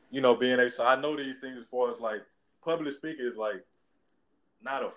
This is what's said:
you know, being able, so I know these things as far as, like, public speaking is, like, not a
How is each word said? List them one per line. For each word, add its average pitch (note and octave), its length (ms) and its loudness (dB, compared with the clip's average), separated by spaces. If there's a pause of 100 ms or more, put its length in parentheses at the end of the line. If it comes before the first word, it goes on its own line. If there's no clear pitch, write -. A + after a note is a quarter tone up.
(100)
you C3+ 120 -6
know, B2 120 8
being B2+ 240 2
able, B2 120 4
so A#2+ 160 -2
I C3 120 6
know D3 180 -2
these C3+ 220 -8
things C3 200 -12
as A#2 80 -16
far B2 260 0
as, A2+ 80 -12
like, G#2+ 220 -6 (400)
public D#3 320 -2
speaking D3+ 320 -8
is, A#2 100 -6
like, G#2+ 260 -4 (1000)
not C3 200 -4
a G2+ 140 -4